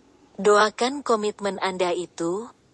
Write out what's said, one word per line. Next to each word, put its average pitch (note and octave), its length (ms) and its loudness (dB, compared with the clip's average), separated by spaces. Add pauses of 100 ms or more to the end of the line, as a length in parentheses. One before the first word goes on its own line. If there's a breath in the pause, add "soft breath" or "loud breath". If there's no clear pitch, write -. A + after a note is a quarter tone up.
(400)
Doakan G#3+ 640 2
komitmen G#3 560 -2
Anda F#3 320 -2
itu, F3 560 -4 (260)